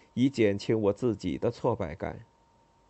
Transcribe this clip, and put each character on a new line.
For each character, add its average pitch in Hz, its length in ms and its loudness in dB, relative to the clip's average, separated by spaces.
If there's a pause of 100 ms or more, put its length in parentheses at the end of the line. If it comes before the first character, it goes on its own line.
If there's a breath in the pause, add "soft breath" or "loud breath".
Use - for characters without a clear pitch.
(140 soft breath)
以 127 140 4
减 107 300 2
轻 113 220 0
我 101 120 2
自 110 240 0
己 82 220 -4
的 120 120 0
挫 - 240 -2
败 80 200 -6
感。 87 300 -10 (640)